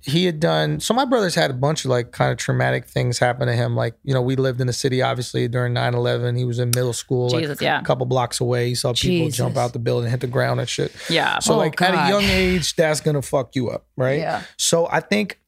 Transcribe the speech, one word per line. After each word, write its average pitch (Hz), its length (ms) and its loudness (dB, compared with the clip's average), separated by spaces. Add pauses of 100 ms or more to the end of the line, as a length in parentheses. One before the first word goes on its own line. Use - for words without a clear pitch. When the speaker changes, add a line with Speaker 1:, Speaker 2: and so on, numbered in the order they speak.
Speaker 1:
he 165 240 2
had 165 120 -2
done, 156 420 0
so - 120 0
my 254 140 2
brother's 220 280 2
had 156 160 2
a 131 40 -4
bunch 139 320 -2
of, 131 40 0
like, 123 220 0
kind 135 180 0
of 123 60 -2
traumatic 127 500 -2
things 123 320 -2
happen 123 280 2
to 120 80 0
him. 120 200 0
Like, 120 200 -2 (100)
you 139 80 -2
know, 131 80 2
we 131 160 0
lived 131 240 0
in 131 60 0
the 120 80 0
city, 127 260 0
obviously, 123 480 -2
during 123 240 -2
nine 123 220 0
eleven. 120 420 0
He 127 80 0
was 120 140 -2
in 123 160 0
middle 123 180 0
school, 123 380 -2
like, 160 140 0
Speaker 2:
Jesus, 147 180 -4
yeah. 143 180 0
Speaker 1:
a - 20 -8
couple 135 220 0
blocks 127 360 0
away. 120 280 0
He 123 60 -2
saw 123 180 -2
people 165 380 0
jump 123 240 -2
Speaker 3:
Jesus. 120 100 2
Speaker 1:
out 123 80 -2
the 131 60 -6
building, 120 320 0
hit 123 100 -2
the 135 60 -4
ground 123 340 0
and 127 80 -4
shit. - 260 -4 (140)
Speaker 2:
Yeah. - 300 2
Speaker 1:
So, - 160 2
Speaker 3:
Oh, - 20 2
Speaker 1:
like, 160 240 0
at 180 140 4
a - 20 2
Speaker 3:
God. 151 140 2
Speaker 1:
young 202 140 2
age, 185 520 2
that's 156 240 2
gonna 147 220 0
fuck - 340 -2
you 123 140 -2
up, - 160 -8 (100)
right? 131 220 0
Speaker 3:
Yeah. - 240 -4 (160)
Speaker 1:
So 170 340 2
I 160 80 2
think 202 480 -2